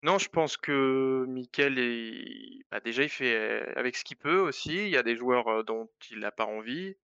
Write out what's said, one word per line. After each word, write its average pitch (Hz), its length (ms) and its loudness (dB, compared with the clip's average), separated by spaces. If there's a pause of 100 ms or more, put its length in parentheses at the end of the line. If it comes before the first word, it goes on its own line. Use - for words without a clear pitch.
Non, 175 160 4
je - 100 -2
pense 160 280 2
que 131 720 2
Mikel 131 500 0
est, 117 920 -6
bah, 104 100 -4
déjà, 120 220 0
il 147 60 2
fait 113 680 0
avec 123 200 -2
ce - 80 -8
qu'il 135 120 -14
peut 165 240 2
aussi. 156 300 -2 (140)
Il 208 60 -2
y 160 60 4
a 127 60 4
des 117 140 2
joueurs, 123 340 2
heu, 110 140 2
dont 113 240 -4 (220)
il 110 140 -10
a 104 80 -2
pas 110 140 -2
envie. 123 580 -8